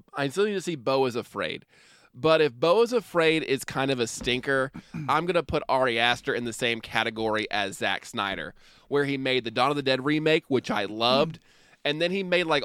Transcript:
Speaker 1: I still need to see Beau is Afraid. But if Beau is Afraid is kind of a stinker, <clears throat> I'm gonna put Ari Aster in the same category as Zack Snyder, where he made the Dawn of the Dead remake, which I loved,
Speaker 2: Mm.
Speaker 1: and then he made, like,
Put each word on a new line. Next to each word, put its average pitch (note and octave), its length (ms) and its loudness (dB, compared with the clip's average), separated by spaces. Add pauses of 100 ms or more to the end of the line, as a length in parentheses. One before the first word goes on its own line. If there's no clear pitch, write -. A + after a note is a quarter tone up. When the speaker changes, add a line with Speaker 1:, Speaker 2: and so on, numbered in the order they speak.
(140)
Speaker 1:
I C#3 140 0
still F3+ 160 0
need G#3+ 100 0
to F#3+ 60 -4
see E3+ 160 -4
Beau C3+ 300 2
is A#2 100 -2
Afraid. F#2+ 480 -6 (500)
But D#3 280 4
if D3 100 2
Beau E3 300 4
is A#3 100 0
Afraid E3 520 2
is C3 200 -2
kind C3+ 260 -2
of C3 80 -2
a A#2 80 0
stinker, C3 640 -2 (220)
<clears throat> D#3 160 -10
I'm D3+ 160 2
gonna F3 180 0
put D3+ 280 -4
Ari B2+ 280 2
Aster A#2+ 360 2
in A#2+ 100 -4
the B2+ 80 -6
same A#2 300 -2
category A2 680 -2
as G2 280 -4
Zack G2+ 260 -2
Snyder, G2 480 -6 (360)
where C#3 180 2
he C#3 100 -2
made C3 280 0
the A#2 60 -6
Dawn B2+ 200 2
of D3 60 -2
the C#3+ 60 -4
Dead C3 220 0
remake, D#3 440 2
which B2+ 220 0
I G#2 140 -2
loved, B2 520 2
Speaker 2:
Mm. - 40 -20 (460)
Speaker 1:
and D3+ 160 -2
then F3 80 0
he G3 120 -2
made, F3+ 220 0
like, D3+ 200 2